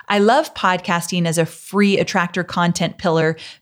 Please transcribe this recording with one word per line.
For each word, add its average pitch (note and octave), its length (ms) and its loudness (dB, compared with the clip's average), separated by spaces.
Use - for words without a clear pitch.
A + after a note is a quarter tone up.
I G#3 120 2
love A#3+ 340 2
podcasting F3+ 720 -2
as D#3+ 120 -2
a E3 80 2
free G3 520 0
attractor F3 480 -2
content F3 520 -2
pillar D#3+ 380 0